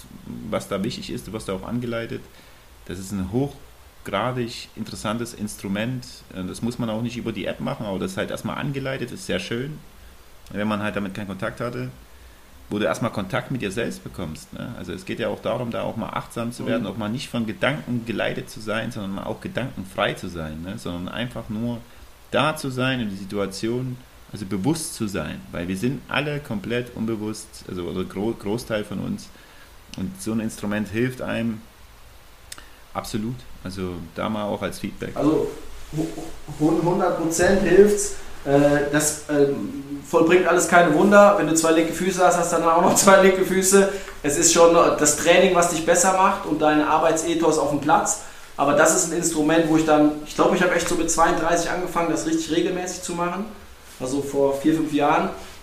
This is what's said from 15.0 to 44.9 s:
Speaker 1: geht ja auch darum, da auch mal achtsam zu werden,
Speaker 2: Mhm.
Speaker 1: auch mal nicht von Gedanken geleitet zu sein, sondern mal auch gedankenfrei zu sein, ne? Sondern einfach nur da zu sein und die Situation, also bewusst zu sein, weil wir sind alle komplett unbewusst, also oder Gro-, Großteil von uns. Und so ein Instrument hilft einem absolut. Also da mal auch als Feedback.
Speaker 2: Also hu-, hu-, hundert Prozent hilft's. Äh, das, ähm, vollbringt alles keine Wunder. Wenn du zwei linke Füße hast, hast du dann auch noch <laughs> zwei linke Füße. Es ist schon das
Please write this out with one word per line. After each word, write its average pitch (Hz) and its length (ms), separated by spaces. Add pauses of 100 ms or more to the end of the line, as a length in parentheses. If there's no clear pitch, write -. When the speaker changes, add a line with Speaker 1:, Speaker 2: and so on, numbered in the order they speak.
Speaker 1:
geht 110 140
ja 110 100
auch 104 140
darum, 117 280
da 107 120
auch 95 140
mal 104 120
achtsam - 440
zu 131 120
werden, 113 200
Speaker 2:
Mhm. 101 40
Speaker 1:
auch 98 80
mal 107 140
nicht 123 180
von 120 160
Gedanken 117 600
geleitet 104 420
zu - 120
sein, 110 300
sondern 98 260
mal - 80
auch - 180
gedankenfrei 101 720
zu - 140
sein, 80 340
ne? 98 160
Sondern 90 340
einfach 120 380
nur 117 280 (520)
da 151 260
zu 139 140
sein 127 320
und 104 80
die 95 60
Situation, 104 840 (340)
also 107 140
bewusst 165 480
zu 113 120
sein, 92 360 (100)
weil 87 160
wir 95 80
sind 120 320
alle 147 320
komplett 117 560
unbewusst, 110 720
also 90 140
oder 90 220
Gro-, 101 280
Großteil 107 520
von 95 160
uns. 98 280 (720)
Und 95 240
so 107 100
ein 113 80
Instrument 107 480
hilft 127 320
einem 110 400 (1300)
absolut. 107 400 (280)
Also 95 280 (240)
da 95 160
mal 107 140
auch 101 180
als - 160
Feedback. 95 360
Speaker 2:
Also 147 340 (460)
hu-, 156 120 (520)
hu-, 165 240
hundert 180 380
Prozent 180 400
hilft's. 202 540 (320)
Äh, 143 440
das, - 380
ähm, 139 800
vollbringt 170 380
alles 170 200
keine 170 280
Wunder. 202 440
Wenn 156 80
du 160 80
zwei 160 180
linke 160 200
Füße 180 320
hast, 175 140
hast - 140
du 170 40
dann 165 120
auch 170 140
noch 208 120
<laughs> - 20
zwei 196 260
linke 190 220
Füße. 190 440 (340)
Es 151 160
ist 160 140
schon 170 220
das 151 440